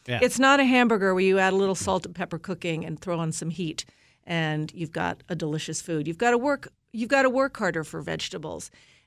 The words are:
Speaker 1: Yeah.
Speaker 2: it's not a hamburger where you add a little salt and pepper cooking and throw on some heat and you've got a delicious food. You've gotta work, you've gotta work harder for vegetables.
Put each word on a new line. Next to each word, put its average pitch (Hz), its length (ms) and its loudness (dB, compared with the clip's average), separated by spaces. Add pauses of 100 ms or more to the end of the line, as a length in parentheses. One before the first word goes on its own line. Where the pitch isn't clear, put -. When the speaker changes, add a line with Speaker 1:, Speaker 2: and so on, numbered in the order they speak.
Speaker 1:
Yeah. 120 140 -2
Speaker 2:
it's 247 180 2
not 277 200 6
a 277 60 4
hamburger 233 480 4
where 185 100 2
you 190 160 6
add 190 140 4
a 190 40 2
little 196 180 2
salt 190 300 -2
and 170 80 -12
pepper 170 240 -8
cooking 165 460 -6
and 160 160 -8
throw 170 180 -4
on 160 140 -2
some 160 200 -6
heat 165 340 -6 (420)
and 156 460 -2
you've 165 180 -8
got 175 380 -4
a 175 60 -6
delicious 156 480 -6
food. 156 240 -4
You've 165 100 -6
gotta 240 220 4
work, 277 300 -2 (220)
you've 226 180 -6
gotta 269 200 4
work 269 280 0
harder 170 260 -2
for 160 180 -12
vegetables. 160 680 -8 (360)